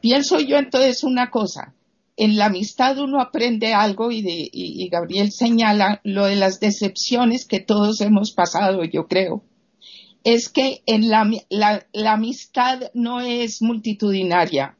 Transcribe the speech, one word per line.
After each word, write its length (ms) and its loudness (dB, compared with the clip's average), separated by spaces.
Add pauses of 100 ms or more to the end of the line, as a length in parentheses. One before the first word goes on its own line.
Pienso 380 2
yo 200 2
entonces 440 2
una 280 -2
cosa, 440 -6 (420)
en 200 2
la 100 4
amistad 520 0
uno 220 -2
aprende 540 -2
algo 380 0
y, 100 -4
de, 80 -4
y, 540 -8
y 40 -8
Gabriel 440 -2
señala 720 2
lo 220 0
de 100 2
las 240 2
decepciones 840 0
que 160 -4
todos 400 0
hemos 320 2
pasado, 520 0
yo 240 -4
creo. 340 -2 (800)
Es 260 2
que 380 -2
en 220 2
la, 200 4 (200)
la, 440 0
la 200 -2
amistad 840 -4
no 260 -4
es 420 -4
multitudinaria 1160 0